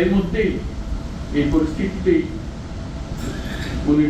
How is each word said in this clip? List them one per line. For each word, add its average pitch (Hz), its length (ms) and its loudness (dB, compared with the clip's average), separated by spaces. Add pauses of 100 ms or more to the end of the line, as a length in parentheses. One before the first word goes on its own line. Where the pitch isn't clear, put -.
এর 190 140 6
মধ্যেই, 196 360 2 (880)
এই 147 160 4
পরিস্থিতিতেই - 680 2 (1700)
মনে 151 220 6